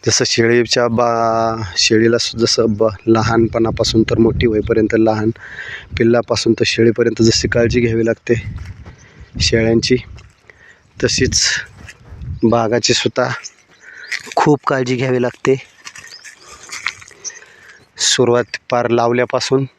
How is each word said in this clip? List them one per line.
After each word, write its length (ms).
जसं 200
शेळीच्या 600
बा-, 720
शेळीला 400
सु-, 220
जसं 300
ब-, 180
लहानपणापासून 960
तर 140
मोठी 280
होईपर्यंत, 540
लहान 300
पिल्लापासून 560
तर 120
शेळीपर्यंत 580
जशी 240
काळजी 340
घ्यावी 240
लागते 280
शेळ्यांची, 560
तशीच 420
बागाची 500
सुद्धा 360
खूप 320
काळजी 280
घ्यावी 260
लागते. 340
सुरुवात 600
पार 200
लावल्यापासून 760